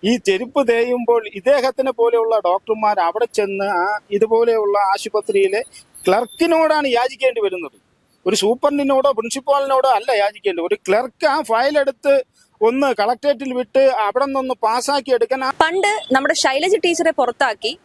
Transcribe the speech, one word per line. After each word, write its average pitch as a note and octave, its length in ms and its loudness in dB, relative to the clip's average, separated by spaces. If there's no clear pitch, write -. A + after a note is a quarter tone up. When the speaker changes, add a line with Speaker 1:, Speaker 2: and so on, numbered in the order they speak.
Speaker 1:
ഈ - 20 4
ചെരുപ്പ് F#3+ 420 0
തേയുമ്പോൾ A#3+ 540 2
ഇദ്ദേഹത്തിനെ C4 600 0
പോലെയുള്ള A#3 360 2
ഡോക്ടർമാർ G#3 480 -2
അവിടെ A3 180 -2
ചെന്ന് G3 280 -2
ആ - 20 -2
ഇതുപോലെയുള്ള A3 600 2
ആശുപത്രിയിലെ G3+ 680 -2
ക്ലർക്കിനോടാണ് D4+ 800 2
യാചിക്കേണ്ടി B3+ 480 -2
വരുന്നത്. F3+ 320 -8
ഒരു F#3+ 160 0
സൂപ്രണ്ടിനോടോ C#4 760 0
പ്രിൻസിപ്പാളിനോടോ C4+ 800 0
അല്ല A#3+ 120 -4
യാചിക്കേണ്ടത്. G3 460 -2
ഒരു G3+ 80 -2
ക്ലർക്ക് A#3 480 -2
ആ - 20 0
ഫയൽ B3+ 320 0
എടുത്ത് C#4 320 0
ഒന്ന് C4+ 200 0
കളക്ടറേറ്റിൽ B3+ 580 -2
വിട്ട് B3+ 240 0
അവിടെ B3 200 0
നിന്നൊന്ന് C4+ 280 -4
പാസ്സാക്കി B3+ 540 0
എടുക്കാൻ B3+ 300 -2
ആ - 20 -2
Speaker 2:
പണ്ട് F#4 300 0
നമ്മുടെ C#4+ 300 0
ശൈലജ D4 400 0
ടീച്ചറെ E4+ 360 0
പുറത്താക്കി A#3+ 520 -2